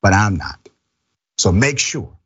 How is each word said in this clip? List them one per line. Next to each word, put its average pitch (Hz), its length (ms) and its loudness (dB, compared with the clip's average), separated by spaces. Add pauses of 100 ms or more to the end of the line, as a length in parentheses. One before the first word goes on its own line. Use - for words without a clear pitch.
But 98 120 4
I'm 101 220 2
not. - 320 -10 (680)
So 95 140 2
make 135 260 2
sure - 320 -6 (160)